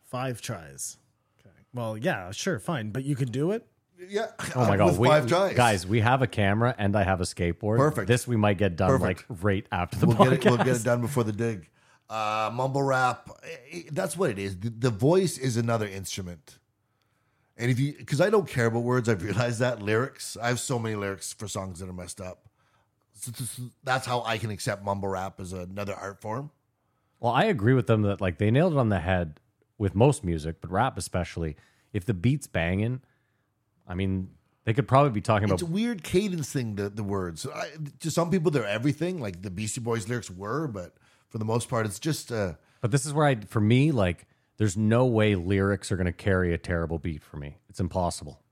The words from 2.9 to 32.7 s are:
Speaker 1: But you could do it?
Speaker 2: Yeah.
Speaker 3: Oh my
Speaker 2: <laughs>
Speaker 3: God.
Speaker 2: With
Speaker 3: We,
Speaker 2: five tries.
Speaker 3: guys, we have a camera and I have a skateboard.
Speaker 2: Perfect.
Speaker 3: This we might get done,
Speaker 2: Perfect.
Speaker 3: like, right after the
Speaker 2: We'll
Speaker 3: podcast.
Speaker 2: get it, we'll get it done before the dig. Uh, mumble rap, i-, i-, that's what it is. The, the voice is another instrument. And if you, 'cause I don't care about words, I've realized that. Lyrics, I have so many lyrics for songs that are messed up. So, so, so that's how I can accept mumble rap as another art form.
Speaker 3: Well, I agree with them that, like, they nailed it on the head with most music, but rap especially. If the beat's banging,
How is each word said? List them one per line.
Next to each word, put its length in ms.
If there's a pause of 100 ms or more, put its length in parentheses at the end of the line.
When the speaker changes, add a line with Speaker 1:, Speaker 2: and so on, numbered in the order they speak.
Speaker 1:
But 140
you 100
could 160
do 200
it? 140 (420)
Speaker 2:
Yeah. 200 (280)
Speaker 3:
Oh 120
my 100
Speaker 2:
<laughs> 0
Speaker 3:
God. 100
Speaker 2:
With 120
Speaker 3:
We, 80
Speaker 2:
five 200
tries. 280
Speaker 3:
guys, 320
we 140
have 200
a 60
camera 500
and 180
I 80
have 180
a 40
skateboard. 520
Speaker 2:
Perfect. 300
Speaker 3:
This 200
we 80
might 240
get 160
done, 240
Speaker 2:
Perfect. 300
Speaker 3:
like, 140
right 280
after 260
the 100
Speaker 2:
We'll 100
Speaker 3:
podcast. 120
Speaker 2:
get 40
it, 120
we'll 120
get 180
it 80
done 180
before 220
the 100
dig. 360 (400)
Uh, 440
mumble 300
rap, 460 (140)
i-, 340
i-, 140
that's 260
what 120
it 100
is. 200
The, 100
the 200
voice 480
is 200
another 300
instrument. 720 (1000)
And 140
if 80
you, 160 (120)
'cause 160
I 80
don't 180
care 200
about 160
words, 260
I've 120
realized 380
that. 220
Lyrics, 600
I 60
have 140
so 180
many 160
lyrics 380
for 140
songs 320
that 100
are 40
messed 280
up. 260 (680)
So, 200
so, 80
so 200 (200)
that's 240
how 160
I 140
can 120
accept 340
mumble 260
rap 320
as 100
another 420
art 280
form. 300 (680)
Speaker 3:
Well, 140
I 100
agree 300
with 140
them 160
that, 180
like, 160
they 120
nailed 240
it 60
on 80
the 140
head 400 (360)
with 160
most 300
music, 380
but 100
rap 260
especially. 600 (340)
If 140
the 80
beat's 340
banging, 540 (840)